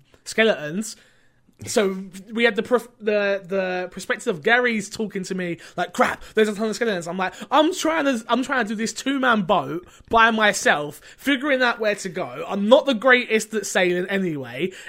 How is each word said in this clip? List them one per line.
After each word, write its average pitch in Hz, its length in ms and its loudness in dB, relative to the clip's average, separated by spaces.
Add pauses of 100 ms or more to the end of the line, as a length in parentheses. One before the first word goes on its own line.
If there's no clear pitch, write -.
(260)
skeletons. 202 680 -2 (720)
So 196 380 0 (280)
we 226 120 0
had 220 140 2
the 226 40 0
prof-, - 280 0 (100)
the, 202 440 0
the 180 480 -4
perspective 220 360 -6
of 170 160 -2
Gary's 226 460 2
talking 202 340 -6
to 190 100 -8
me 175 240 -6 (200)
like, 180 160 -4
"Crap, - 280 0 (140)
there's 214 140 4
a 214 40 -4
ton 220 160 -4
of 208 60 -4
skeletons." 196 320 -2
I'm 175 100 -6
like, 185 160 -2 (160)
"I'm 311 240 4
trying 320 320 0
to, 240 220 2
I'm 240 160 0
trying 254 220 -2
to 202 40 -4
do 226 60 -4
this 220 160 -4
two-man 254 520 0
boat 160 440 0 (220)
by 226 220 6
myself, 202 680 2 (180)
figuring 262 460 0
out 233 160 0
where 208 160 0
to 196 140 -8
go. 151 380 -8
I'm 202 200 -2
not 285 180 8
the 277 80 2
greatest 226 600 2
at 202 120 -4
sailing 180 440 0
anyway." 160 640 -4 (160)